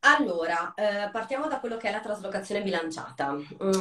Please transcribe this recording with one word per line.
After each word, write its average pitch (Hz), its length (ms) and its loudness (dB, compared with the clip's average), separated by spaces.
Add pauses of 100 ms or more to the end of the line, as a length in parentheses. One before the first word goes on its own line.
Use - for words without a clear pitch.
Allora, 180 680 4
eh, 202 380 0
partiamo 269 360 -4
da 269 120 -2
quello 233 180 -4
che 226 120 -2
è - 20 0
la 226 80 -2
traslocazione 202 640 -4
bilanciata. 165 720 -2
Mm, 147 360 -4 (120)